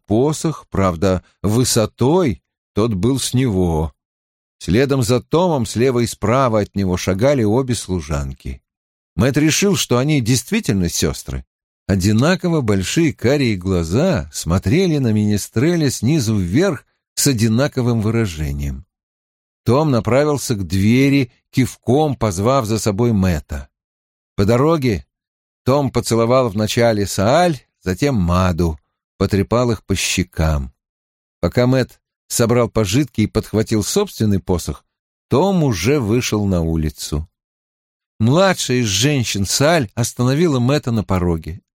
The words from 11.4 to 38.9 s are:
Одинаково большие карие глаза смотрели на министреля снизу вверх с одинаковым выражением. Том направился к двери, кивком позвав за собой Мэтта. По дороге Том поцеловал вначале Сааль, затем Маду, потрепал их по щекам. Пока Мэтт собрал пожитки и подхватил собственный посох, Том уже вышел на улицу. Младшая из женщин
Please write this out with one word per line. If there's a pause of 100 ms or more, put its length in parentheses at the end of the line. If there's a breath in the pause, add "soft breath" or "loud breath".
Одинаково
большие
карие
глаза
смотрели
на
министреля
снизу
вверх (300)
с
одинаковым
выражением. (800)
Том
направился
к
двери, (180)
кивком
позвав
за
собой
Мэтта. (680)
По
дороге (580)
Том
поцеловал
вначале
Сааль, (220)
затем
Маду, (380)
потрепал
их
по
щекам. (680)
Пока
Мэтт (280)
собрал
пожитки
и
подхватил
собственный
посох, (440)
Том
уже
вышел
на
улицу. (880)
Младшая
из
женщин